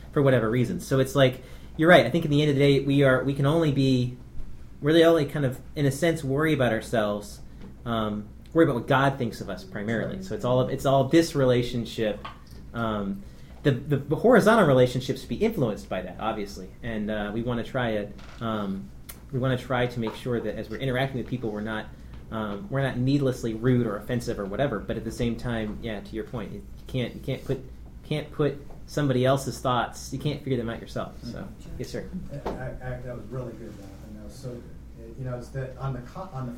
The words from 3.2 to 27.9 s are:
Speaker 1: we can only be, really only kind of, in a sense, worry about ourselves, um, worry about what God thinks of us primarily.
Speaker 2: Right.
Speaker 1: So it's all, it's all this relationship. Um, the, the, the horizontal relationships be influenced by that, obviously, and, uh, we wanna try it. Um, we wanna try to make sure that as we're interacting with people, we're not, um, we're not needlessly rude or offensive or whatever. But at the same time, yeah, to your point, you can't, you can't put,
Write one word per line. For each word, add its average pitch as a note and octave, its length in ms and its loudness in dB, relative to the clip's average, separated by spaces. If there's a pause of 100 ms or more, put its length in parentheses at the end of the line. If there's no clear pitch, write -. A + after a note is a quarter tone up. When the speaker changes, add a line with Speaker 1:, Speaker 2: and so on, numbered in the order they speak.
Speaker 1:
we C#3 100 0
can C#3 120 2
only D#3 280 4
be, C3 440 4 (640)
really D#3+ 220 8
only E3 220 8
kind C#3+ 200 0
of, B2 140 -2 (160)
in C#3+ 100 2
a C3+ 60 6
sense, E3 320 0
worry D3 300 2
about B2+ 180 4
ourselves, G#2+ 680 0 (460)
um, G#2+ 400 -2 (280)
worry E3 120 8
about C#3 100 2
what A2+ 120 -4
God C3+ 300 4
thinks A#2 240 -4
of F#2+ 80 -8
us F2+ 160 -8
primarily. G#2+ 520 -4
Speaker 2:
Right. - 80 -10
Speaker 1:
So A2 100 -6
it's G#2 100 -6
all, B2+ 240 4
it's B2+ 160 -4
all C3+ 200 6
this E3 300 4
relationship. A#2+ 920 2 (480)
Um, G#2 500 -4 (400)
the, C#3+ 80 4
the, C3 260 0
the D3 180 -2
horizontal A3 500 8
relationships B2+ 600 4
be A#2+ 100 -6
influenced C#3 540 0
by F#2 120 -4
that, F2+ 180 -10
obviously, G2+ 500 -6 (140)
and, G#2+ 280 -4
uh, G#2 220 -4
we A#2 80 -4
wanna A#2 220 -4
try A#2+ 280 -2
it. G2+ 260 -4 (220)
Um, G#2 500 -4 (420)
we C3+ 80 -2
wanna C3 180 0
try B2 300 -2
to B2 120 -6
make A2 160 -4
sure A#2+ 240 -4
that G#2 160 -4
as G#2+ 140 -8
we're G#2+ 100 -8
interacting C3 380 -2
with G#2+ 100 -4
people, A#2 240 -4
we're G#2 100 -6
not, A2 240 -6 (460)
um, G2+ 380 -6
we're C3+ 140 -2
not B2 140 -2
needlessly B2+ 560 0
rude A#2+ 340 4
or G2+ 100 -2
offensive A#2 420 -4
or G2+ 60 -2
whatever. G#2+ 340 -2
But A2 180 -4
at G#2+ 60 -6
the A2+ 80 -6
same A#2 240 -2
time, A2 460 -4
yeah, G#2+ 180 -6
to G2 160 -12
your G#2+ 100 -4
point, G#2 260 -8
you G2+ 100 -10 (260)
can't, B2 280 -4
you - 60 -12
can't B2+ 220 -6
put, - 160 -4 (480)